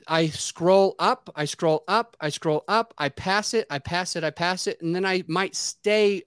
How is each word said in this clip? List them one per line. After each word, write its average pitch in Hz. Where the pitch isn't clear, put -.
I 160
scroll 185
up, 208
I 151
scroll 156
up, 226
I 156
scroll 151
up, 226
I 147
pass 196
it, 220
I 143
pass 175
it, 160
I 151
pass 180
it, -
and 165
then 185
I 190
might 185
stay 208